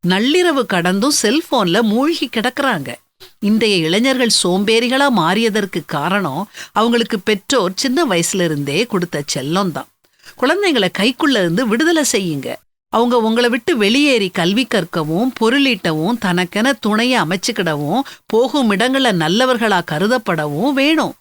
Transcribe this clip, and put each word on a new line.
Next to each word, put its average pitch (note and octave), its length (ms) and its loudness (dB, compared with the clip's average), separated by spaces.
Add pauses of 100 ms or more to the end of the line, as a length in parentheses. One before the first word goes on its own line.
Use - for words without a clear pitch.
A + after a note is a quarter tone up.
நள்ளிரவு C4+ 580 2
கடந்தும் G3 560 0
செல்போன்ல A3 600 0
மூழ்கி B3+ 520 0
கிடக்குறாங்க. B3 640 -4 (440)
இன்றைய G#3+ 360 2
இளைஞர்கள் A3+ 680 2
சோம்பேறிகளா A3+ 640 2 (100)
மாறியதற்கு G3 680 0
காரணம் E3 640 -4 (220)
அவங்களுக்கு A#3 480 0
பெற்றோர் G#3+ 560 0
சின்ன C#4 300 0
வயசுல F3+ 380 0
இருந்தே D3+ 420 -2
கொடுத்த F3 380 -4 (100)
செல்லம்தான். D3+ 540 -4 (500)
குழந்தைங்களை D4+ 500 0 (100)
கைக்குள்ள C4 320 0
இருந்து G#3 380 0
விடுதலை D#4 440 2
செய்யுங்க. D3 440 -4 (360)
அவங்க A#3+ 260 2
உங்களை A3+ 320 2
விட்டு C4 280 -2
வெளியேறி A3+ 520 2
கல்வி G3+ 400 0
கற்கவும், F3 720 -2
பொருளீட்டவும், A3+ 760 0
தனக்கென G3+ 560 0
துணையை A3+ 480 0
அமைச்சுக்கிடவும், E3+ 760 -2 (260)
போகும் A#3+ 460 2
இடங்கள்ல B3+ 400 2
நல்லவர்களா G#3 800 2
கருதப்படவும் F3 840 0
வேணும். C#4 480 0